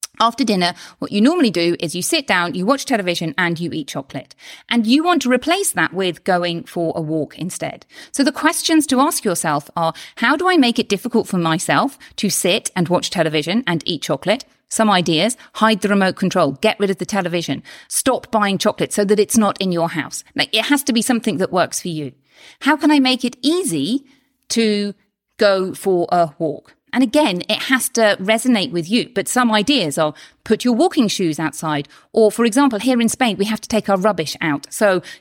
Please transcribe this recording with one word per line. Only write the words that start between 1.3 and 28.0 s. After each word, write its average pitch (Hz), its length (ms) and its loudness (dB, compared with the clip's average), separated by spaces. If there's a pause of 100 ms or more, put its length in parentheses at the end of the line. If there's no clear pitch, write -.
do 170 300 0
is 175 160 -6
you 180 60 -6
sit - 240 -2
down, 175 280 0
you 180 100 -4
watch 277 200 0
television, 175 520 -2
and 170 220 -2
you 170 140 -6
eat 151 160 -8
chocolate. - 480 -12 (320)
And 226 180 0
you 269 160 4
want 349 200 2
to 247 80 0
replace 330 420 0
that 165 200 -2
with 180 300 -4
going 175 420 -2
for 170 300 -4
a 170 60 -4
walk 156 360 -4
instead. - 480 -10 (280)
So 277 100 2
the 285 80 2
questions 320 560 2
to 254 140 2
ask 311 240 0
yourself 165 520 -2
are, 165 160 0 (240)
how 262 200 2
do 359 120 0
I 370 80 4
make 240 220 4
it 202 100 0
difficult 202 380 0
for 185 120 -2
myself 165 600 0 (180)
to 202 140 -2
sit 190 460 0
and 170 120 0
watch 175 220 -2
television 160 560 -2
and 170 200 -2
eat 165 160 -6
chocolate? 175 420 -2 (240)
Some 220 200 2
ideas: 180 480 2 (180)
hide 220 280 2
the 208 60 0
remote 196 280 2
control, 170 360 0
get 214 280 0
rid 202 100 0
of 196 80 -4
the 180 80 -8
television, 175 560 -4 (260)
stop - 420 -2
buying 202 280 0
chocolate - 340 -2
so 208 120 0
that 202 160 4
it's - 160 0
not 214 240 2
in 190 120 -2
your 165 180 0
house. 151 340 -8 (100)
Like, 151 200 -2
it 220 120 0
has 285 180 0
to 247 80 0
be 220 100 2
something 220 360 0
that 185 140 -2
works 175 280 0
for - 80 -8
you. 151 240 -6 (480)
How 294 160 2
can 294 140 2
I 302 80 6
make 254 260 2
it 240 180 -4
easy 262 600 -2 (460)
to 208 440 0 (440)
go 190 360 2
for 180 360 0
a 170 280 2
walk? 156 360 -6 (200)
And 247 80 4
again, 240 460 2
it 214 160 -2
has 254 260 0
to 220 300 4